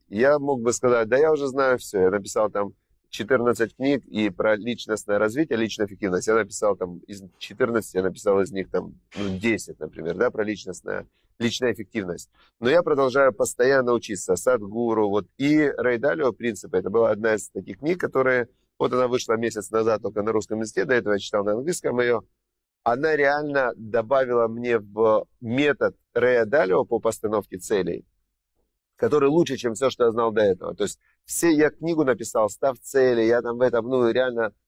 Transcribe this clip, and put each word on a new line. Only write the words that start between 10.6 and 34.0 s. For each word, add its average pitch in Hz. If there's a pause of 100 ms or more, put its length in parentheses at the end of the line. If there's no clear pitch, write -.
личная 117
эффективность». 95 (300)
Но 120
я 170
продолжаю 135
постоянно 127
учиться. 101
Садхгуру, 110
вот, 101 (100)
и 147
Рэй 120
Далио 143
«Принципы». 101
Это 98
была 113
одна 110
из -
таких 101
книг, 175
которые, 131 (300)
вот 131
она 127
вышла 120
месяц 110
назад 110
только 107
на 110
русском 107
языке, 131
до 131
этого 104
я 101
читал 101
на 104
английском 135
ее. 120 (640)
Она 143
реально 143
добавила 117
мне 117
в 107 (140)
метод 123 (180)
Рэя 120
Далио 143
по 113
постановке 107
целей, 90 (880)
который 143
лучше, 147
чем 117
все, 131
что 123
я 117
знал 117
до 107
этого. 90
То 101
есть - (240)
все, -
я 151
книгу 160
написал, 113
«Став 131
цели», 127
я 117
там 120
в -
этом, 120
ну, 127